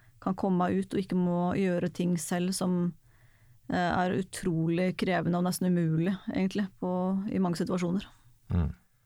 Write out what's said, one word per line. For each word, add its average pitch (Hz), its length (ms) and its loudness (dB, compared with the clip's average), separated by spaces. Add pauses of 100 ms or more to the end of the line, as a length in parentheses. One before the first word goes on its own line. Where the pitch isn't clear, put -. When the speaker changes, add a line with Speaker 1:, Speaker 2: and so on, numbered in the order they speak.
(200)
Speaker 1:
kan 185 140 0
komme 185 300 2
meg 185 160 0
ut 190 140 -6
og 202 60 2
ikke 190 160 -2
må 175 380 2
gjøre 180 380 0
ting 175 240 0
selv 175 380 -2
som, 180 400 0 (760)
eh, - 80 0
er 180 440 2
utrolig 170 760 0
krevende 170 420 0
og 180 60 2
nesten 180 260 0
umulig, 170 460 2 (180)
egentlig, 190 340 0 (120)
på, 180 100 -2 (420)
i 190 60 0
mange 175 180 2
situasjoner. 180 480 -2 (460)
Speaker 2:
Mm. 80 240 0 (320)